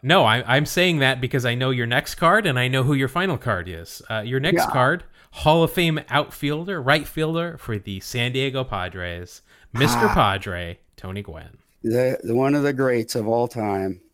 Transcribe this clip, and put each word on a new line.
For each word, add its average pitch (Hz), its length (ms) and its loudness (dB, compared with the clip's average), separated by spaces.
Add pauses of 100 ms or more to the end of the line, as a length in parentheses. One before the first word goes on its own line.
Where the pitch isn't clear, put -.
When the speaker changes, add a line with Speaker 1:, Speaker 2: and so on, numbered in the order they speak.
Speaker 1:
No, 156 220 4
I, 113 200 4 (120)
I'm 147 100 2
saying 175 340 2
that 131 200 2
because 127 260 -2
I 120 100 0
know 131 160 0
your 120 160 -2
next 123 280 -2
card 202 300 4
and 135 120 2
I 127 120 0
know 131 140 2
who 143 100 2
your 135 160 2
final 175 280 -2
card 90 300 -4
is. 85 420 -12
Uh, 110 160 -4
your 127 140 -2
next 170 260 2
Speaker 2:
Yeah. 117 60 -4
Speaker 1:
card, 135 320 2 (280)
Hall 160 300 4
of 160 120 2
Fame 165 260 2 (100)
outfielder, 151 720 -2
right 143 240 2
fielder 165 520 -4
for 110 200 -6
the 98 220 -8
San 123 320 -4
Diego 131 320 -2
Padres, 90 760 -8 (320)
Mister 117 340 2
Speaker 2:
Ah. - 60 2
Speaker 1:
Padre, 95 680 0 (160)
Tony 98 260 -10
Gwynn. 80 360 -16 (260)
Speaker 2:
The, 123 400 0
the 113 120 -4
one 135 200 2
of 143 80 0
the 143 100 0
greats 127 420 0
of 110 120 -2
all 117 200 2
time. 98 520 -4 (140)